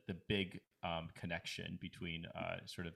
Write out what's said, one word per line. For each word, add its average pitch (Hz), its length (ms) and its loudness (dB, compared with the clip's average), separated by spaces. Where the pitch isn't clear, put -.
the 101 80 0
big, 98 320 4
um, 85 320 2
connection 87 640 -2
between, 85 540 -2
uh, 87 220 0
sort - 200 -2
of 82 100 -4